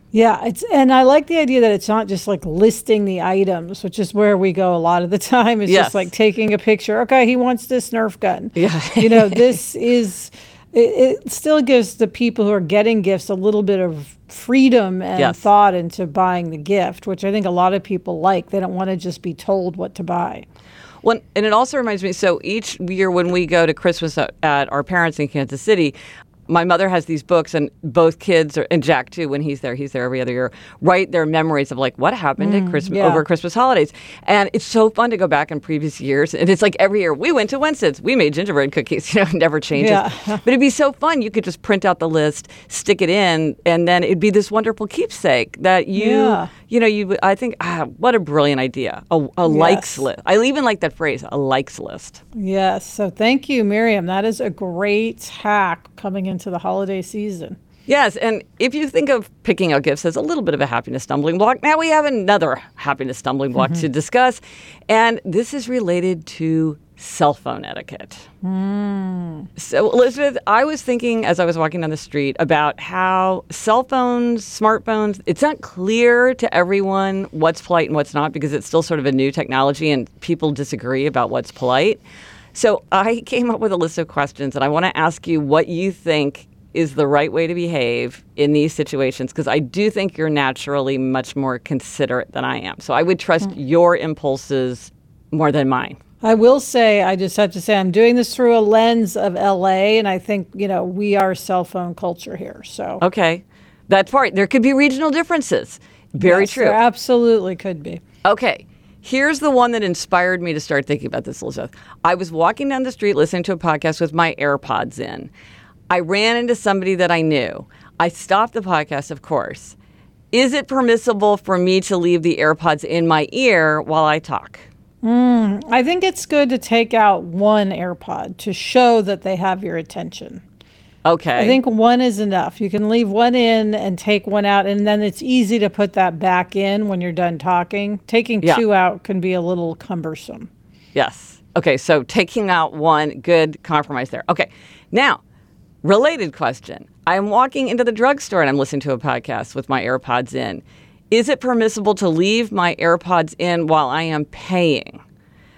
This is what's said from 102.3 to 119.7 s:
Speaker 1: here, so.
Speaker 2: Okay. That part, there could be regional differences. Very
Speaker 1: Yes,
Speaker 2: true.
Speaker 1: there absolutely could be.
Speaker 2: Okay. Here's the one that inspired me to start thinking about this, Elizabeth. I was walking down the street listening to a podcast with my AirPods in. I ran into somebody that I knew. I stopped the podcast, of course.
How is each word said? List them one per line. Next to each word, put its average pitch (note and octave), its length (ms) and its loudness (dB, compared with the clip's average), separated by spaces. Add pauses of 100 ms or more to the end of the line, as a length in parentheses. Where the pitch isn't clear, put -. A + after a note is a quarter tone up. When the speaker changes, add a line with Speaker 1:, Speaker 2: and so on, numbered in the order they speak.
Speaker 1:
here, - 300 -14
so. - 360 -10
Speaker 2:
Okay. F3 440 0 (420)
That F#3+ 240 4
part, B3+ 240 2
there G3 120 2
could C4 140 2
be C4+ 120 2
regional C#4 360 2
differences. D#4+ 720 -2 (340)
Very F3+ 300 4
Speaker 1:
Yes, G3 80 -2
Speaker 2:
true. B3+ 140 0
Speaker 1:
there - 80 4
absolutely A3+ 840 2
could F3 260 -10
be. E3+ 200 -12 (240)
Speaker 2:
Okay. G#3 400 0 (380)
Here's C#4 360 0
the D4 100 0
one B3 220 4
that A3+ 120 -2
inspired F3+ 580 0
me F3 120 -4
to D3+ 60 -4
start C#3+ 260 -2
thinking C#3+ 220 -4
about - 160 -6
this, - 180 -14
Elizabeth. B2+ 300 -10 (320)
I E3+ 120 2
was F3+ 160 -10
walking F#3 380 -2
down C4 140 -4
the B3+ 80 -6
street G#3 240 -2
listening E3+ 280 0
to F#3+ 100 -4
a F3 40 -4
podcast D#3 420 -2
with D#3 140 -2
my E3 240 0
AirPods - 640 -2
in. - 300 -10 (600)
I F#3 100 2
ran G3+ 380 0
into A#3+ 180 0
somebody F#3+ 400 0
that F3 160 2
I E3 100 2
knew. D3+ 440 -2 (340)
I E3+ 100 2
stopped G3 440 -2
the A#3 80 -4
podcast, D3+ 500 -4
of C#3 120 -14
course. - 520 -6 (560)